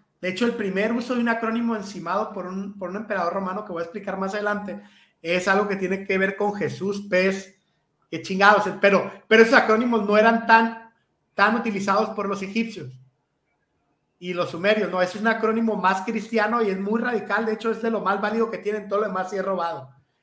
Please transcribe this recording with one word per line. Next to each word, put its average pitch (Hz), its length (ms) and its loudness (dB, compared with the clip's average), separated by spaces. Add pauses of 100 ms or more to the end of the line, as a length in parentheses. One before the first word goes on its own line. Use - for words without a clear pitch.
(220)
De 180 80 -4
hecho, 185 160 -2
el 233 100 0
primer 202 380 -2
uso 247 220 -4
de 240 60 0
un 233 80 2
acrónimo 226 460 -2
encimado 196 580 -6
por 180 140 -8
un, 196 300 -8
por 180 120 -8
un 190 60 -8
emperador 190 380 -2
romano, 196 320 -6
que - 60 -12
voy 170 100 -6
a 170 40 -6
explicar 190 320 -8
más 190 160 -4
adelante, 202 480 -4 (400)
es 180 260 -2
algo 202 200 2
que 196 80 -2
tiene 190 300 -4
que 190 120 0
ver 196 180 0
con 208 200 -2
Jesús, 196 540 -4
pez, 190 500 0 (500)
qué 165 120 -6
chingados, 196 420 6 (180)
pero, 196 300 4 (160)
pero 220 160 10
esos 233 120 6
acrónimos 220 520 4
no 208 100 4
eran 226 300 4
tan, 226 440 4 (420)
tan 214 220 4
utilizados 202 540 0
por 196 180 -6
los 202 140 -6
egipcios 190 500 -6 (1300)
y 180 140 -6
los 175 180 -2
sumerios, 196 380 2
¿no? 180 120 0
Ese 180 160 -2
es 202 40 -8
un 220 60 0
acrónimo 220 480 2
más 190 260 2
cristiano 220 600 0
y 208 60 2
es 185 100 -2
muy 214 220 -2
radical, 226 440 -2
de 214 80 -2
hecho, 226 180 -2
es 220 100 -6
de 226 100 -2
lo 208 100 -2
más 196 180 0
válido 220 300 0
que 190 80 -6
tienen, 202 300 -6
todo 202 140 -2
lo 214 60 -2
demás 185 220 -4
sí 202 60 -8
es 190 100 -4
robado. 165 460 -6 (320)